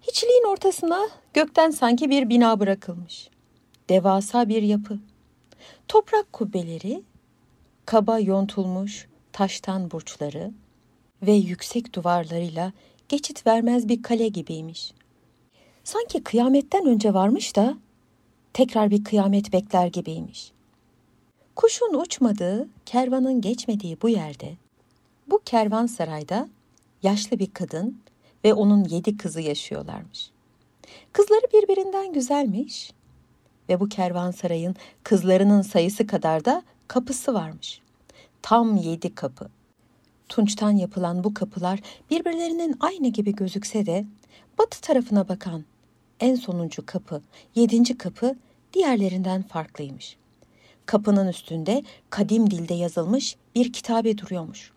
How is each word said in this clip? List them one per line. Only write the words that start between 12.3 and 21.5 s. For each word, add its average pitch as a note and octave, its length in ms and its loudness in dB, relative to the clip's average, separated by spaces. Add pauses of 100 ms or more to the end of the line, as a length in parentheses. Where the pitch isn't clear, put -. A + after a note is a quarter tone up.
geçit - 380 -4
vermez A#3 420 2
bir A#3 140 0
kale A3+ 260 0
gibiymiş. E3 640 -10 (920)
Sanki A4+ 400 -6
kıyametten C4+ 640 2
önce G#3+ 280 4
varmış G3+ 420 0
da A#3 220 2 (760)
tekrar A3 380 2
bir G#3 140 2
kıyamet G3+ 480 2
bekler F#3 340 2
gibiymiş. E3 680 -10 (1040)